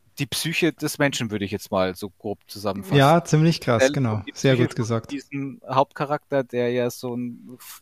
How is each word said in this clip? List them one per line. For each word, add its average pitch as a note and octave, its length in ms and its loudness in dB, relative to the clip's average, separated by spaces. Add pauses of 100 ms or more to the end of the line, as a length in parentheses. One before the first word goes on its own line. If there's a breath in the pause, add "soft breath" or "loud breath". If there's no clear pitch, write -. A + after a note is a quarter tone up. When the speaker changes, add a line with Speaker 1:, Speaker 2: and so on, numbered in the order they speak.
(180)
Speaker 1:
die C#3+ 80 -4
Psyche D#3+ 480 -2
des - 240 -6
Menschen, C3 340 -2
würde G2+ 140 -2
ich F#2 60 -6
jetzt - 200 -8
mal F#2 240 0
so G2+ 140 -10
grob - 380 -10
zusammenfassen. G2 500 -2
Speaker 2:
Ja, D3+ 260 6
ziemlich D#3 380 2
krass, A#2+ 220 2
Speaker 1:
Denn C3+ 100 4
Speaker 2:
genau. B2 220 0
Speaker 1:
um G#2 100 -6
die - 100 -14
Speaker 2:
Sehr C3+ 180 4
Speaker 1:
Psyche A#2+ 140 4
Speaker 2:
gut - 80 -14
gesagt. A2+ 300 -2
Speaker 1:
von C#3+ 100 -10
diesem C#3 540 -8
Hauptcharakter, C#3 720 0
der A#2+ 280 -2
ja B2 180 0
so A#2+ 260 -8
ein B2 420 -10
f-, - 240 -20